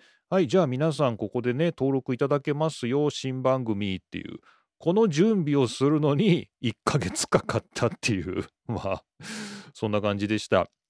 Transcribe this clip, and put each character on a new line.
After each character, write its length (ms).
「は 100
い、 80
じ 100
ゃ 60
あ 40
皆 260
さ 160
ん 80
こ 120
こ 120
で 120
ね、 240
登 180
録 180
い 40
た 120
だ 100
け 140
ま 160
す 180
よ、 220
新 320
番 240
組」 320
っ 20
て 180
い 100
う、 120
こ 160
の 160
準 340
備 120
を 120
す 160
る 160
の 160
に 340
一 240
ヶ 120
月 300
か 140
か 160
っ 160
た 140
っ 120
て 140
い 80
う、 240
<laughs> 100
ま 140
あ、 100
そ 160
ん 20
な 80
感 180
じ 100
で 120
し 80
た。 240